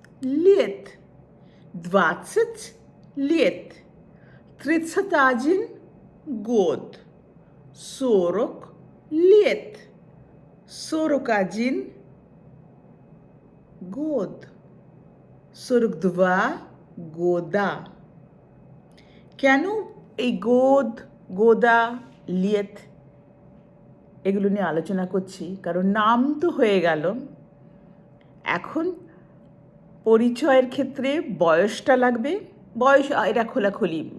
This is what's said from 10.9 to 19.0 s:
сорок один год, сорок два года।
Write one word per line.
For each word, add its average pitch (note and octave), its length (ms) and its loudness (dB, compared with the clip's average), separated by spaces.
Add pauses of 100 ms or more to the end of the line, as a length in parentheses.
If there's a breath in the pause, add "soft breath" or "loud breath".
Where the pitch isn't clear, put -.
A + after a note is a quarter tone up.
сорок D#4 380 0
один A3 520 -2 (2000)
год, C4 520 -6 (1200)
сорок A3+ 360 0
два F#3 460 0 (680)
года। F3 520 -2 (1700 soft breath)